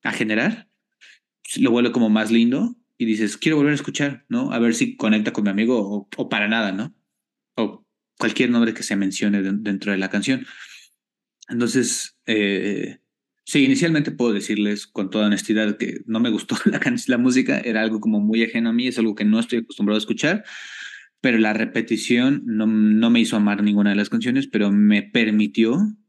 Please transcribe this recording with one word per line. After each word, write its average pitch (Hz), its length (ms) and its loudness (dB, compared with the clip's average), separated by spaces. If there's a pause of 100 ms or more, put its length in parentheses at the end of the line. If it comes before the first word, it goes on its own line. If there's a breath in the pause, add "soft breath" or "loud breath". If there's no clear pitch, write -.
a - 80 -4
generar, 113 580 -2 (880 soft breath)
lo 127 140 2
vuelve 120 220 2
como 117 160 2
más 107 220 2
lindo 127 440 2 (220)
y 123 80 -2
dices, 107 320 -2
"Quiero 156 200 0
volver 147 140 4
a 147 40 2
escuchar, 143 540 -6
¿no? 123 220 -2
A 120 80 -2
ver 117 160 2
si 120 220 -2
conecta 107 360 0
con 104 120 -2
mi 101 40 2
amigo 113 300 0
o, 101 380 -6
o 120 120 -6
para 104 200 -2
nada", 110 240 0
¿no? 113 200 -8 (640)
O - 300 -6 (340)
cualquier 120 300 0
nombre 117 240 2
que - 100 -10
se 110 140 -4
mencione 101 440 0
de-, 95 120 -2
dentro 101 400 -4
de 95 40 -2
la 95 120 -4
canción. 123 360 -2 (1040 loud breath)
Entonces, 117 760 -2
eh, 98 760 -2 (460)
sí, 147 200 2
inicialmente 143 460 2
puedo 120 220 -2
decirles 104 540 -2
con 101 220 -6
toda 107 180 0
honestidad 104 500 0
que - 280 -6
no 110 140 -4
me 120 120 2
gustó 107 240 -4
<laughs> - 100 -2
la 143 140 2
can-, 120 180 -2 (100)
la 127 100 2
música, 127 420 2
era 110 220 -2
algo 110 180 0
como 107 200 0
muy 110 240 2
ajeno 113 260 0
a 113 40 0
mí, 120 140 0
es 120 100 -4
algo 113 180 0
que 107 100 -2
no 107 140 4
estoy 117 200 0
acostumbrado 107 380 -2
a - 20 2
escuchar, 151 440 -2 (800 loud breath)
pero 120 160 2
la 107 160 4
repetición 117 920 0
no, 110 220 -2
no 107 420 4
me 117 100 6
hizo 113 160 0
amar 104 280 2
ninguna 101 280 2
de 98 60 0
las 104 120 -2
canciones, 123 380 -2
pero 104 240 0
me 104 320 4
permitió 110 720 2 (320)